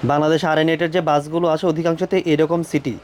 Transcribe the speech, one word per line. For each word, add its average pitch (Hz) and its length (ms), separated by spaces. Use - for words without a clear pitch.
বাংলাদেশ 151 400
আরএন 156 240
এইটের 165 220
যে 165 100
বাসগুলো 156 460
আছে 160 200
অধিকাংশতে 170 580
এরকম 160 380
সিটই। 139 400